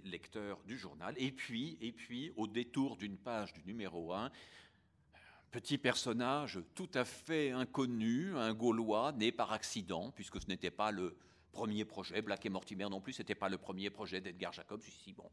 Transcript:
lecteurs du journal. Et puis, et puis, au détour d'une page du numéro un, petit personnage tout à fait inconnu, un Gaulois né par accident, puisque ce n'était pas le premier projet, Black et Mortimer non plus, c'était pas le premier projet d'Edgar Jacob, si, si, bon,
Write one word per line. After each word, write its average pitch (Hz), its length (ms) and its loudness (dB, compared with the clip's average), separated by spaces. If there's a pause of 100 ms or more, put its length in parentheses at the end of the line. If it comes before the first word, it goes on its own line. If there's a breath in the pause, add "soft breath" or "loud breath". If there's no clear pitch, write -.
lecteurs 98 580 -6
du 107 140 -8
journal. 90 400 -6
Et 131 140 2
puis, 131 500 -4
et 117 100 -4
puis, 120 440 -8
au 110 120 0
détour 120 480 0
d'une 101 220 -6
page 107 360 -2
du 76 120 -18
numéro 90 480 -4
un, 117 180 -2 (1200 loud breath)
petit 135 260 0
personnage 123 840 2 (120)
tout 185 200 -4
à 127 120 4
fait 151 460 2
inconnu, 127 840 4
un 110 160 4
Gaulois 113 580 6
né 113 200 6
par 110 200 2
accident, 90 600 0
puisque - 300 -8
ce 90 60 -6
n'était 92 240 0
pas 107 200 4
le 92 260 0 (340 loud breath)
premier 107 320 0
projet, 98 380 -2
Black 104 240 -2
et 110 40 0
Mortimer 95 400 -4
non 98 120 -4
plus, 131 120 -8
c'était 104 200 -4
pas 98 160 0
le 95 80 0
premier 95 320 -4
projet 95 320 -4
d'Edgar 90 320 -6
Jacob, 104 280 -10
si, - 100 -16
si, - 220 -18
bon, - 200 -16